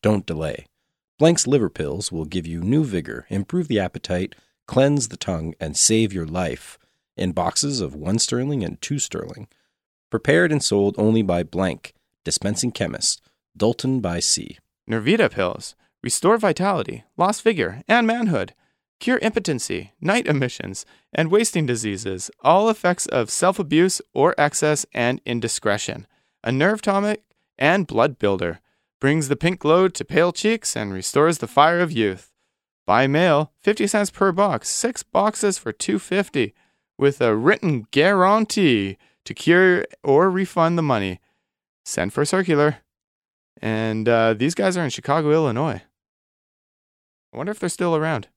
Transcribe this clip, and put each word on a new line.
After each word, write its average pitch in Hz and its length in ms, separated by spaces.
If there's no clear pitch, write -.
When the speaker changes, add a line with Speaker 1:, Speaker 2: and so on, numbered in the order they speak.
Speaker 1:
Don't 104 240
delay. 78 400
Blank's 160 260
liver 123 240
pills 78 420
will 80 140
give 82 220
you 82 140
new 131 220
vigor, 82 460
improve 151 380
the 110 120
appetite, 92 540
cleanse 135 440
the - 80
tongue, 82 420
and 76 180
save 110 340
your 87 140
life. 80 540
In 92 160
boxes 101 480
of 73 140
one 80 240
sterling 123 460
and - 180
two 147 160
sterling. - 500
Prepared 160 420
and 147 120
sold 101 340
only 110 240
by 90 220
Blank, 87 500
dispensing - 480
chemist, - 500
Dalton 127 440
by 87 200
Sea. - 380
Speaker 2:
Nervita 127 400
pills. - 460
Restore 208 380
vitality, 185 640
lost 190 280
vigor, 131 440
and 233 200
manhood. 220 480
Cure 254 220
impotency, 139 680
night 214 240
emissions, 127 640
and 160 160
wasting 180 380
diseases, 107 640
all 185 260
effects 180 380
of 117 240
self-abuse 175 720
or 143 240
excess 151 560
and 123 320
indiscretion. 113 840
A 117 80
nerve 180 300
tonic 208 400
and 165 260
blood 123 320
builder. 87 420
Brings 143 280
the 139 80
pink 175 240
glow 175 280
to - 160
pale 165 280
cheeks - 440
and 104 160
restores 143 460
the 113 100
fire 165 320
of 170 120
youth. 104 400
By 120 180
mail, 151 460
fifty 208 240
cents 208 240
per 190 220
box, 170 380
six - 340
boxes 202 560
for 113 120
two - 280
fifty, 165 560
with 139 260
a 113 140
written 139 540
guarantee 180 1080
to - 80
cure 180 500
or 151 260
refund 175 480
the 165 60
money. 101 360
Send - 300
for 143 100
circular. 151 540
And, 110 480
uh, 113 280
these 135 180
guys 190 240
are 175 60
in 131 80
Chicago, 147 400
Illinois. 139 500
I 117 40
wonder 170 140
if 214 80
they're 185 80
still 170 280
around. 156 420